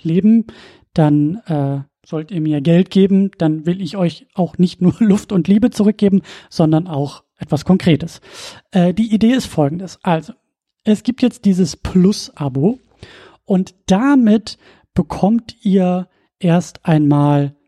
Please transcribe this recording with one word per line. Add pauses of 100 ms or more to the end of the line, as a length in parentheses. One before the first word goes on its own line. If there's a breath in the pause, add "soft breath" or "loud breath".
leben“, (480 loud breath)
dann,
äh, (240)
sollt
ihr
mir
Geld
geben,
dann
will
ich
euch
auch
nicht
nur
<laughs>
Luft
und
Liebe
zurückgeben, (280 loud breath)
sondern
auch (140)
etwas
Konkretes. (500 loud breath)
Äh,
die
Idee
ist
folgendes.
Also, (500)
es
gibt
jetzt
dieses
Plus-Abo (640 loud breath)
und (120)
damit (360 soft breath)
bekommt
ihr (320)
erst
einmal (120)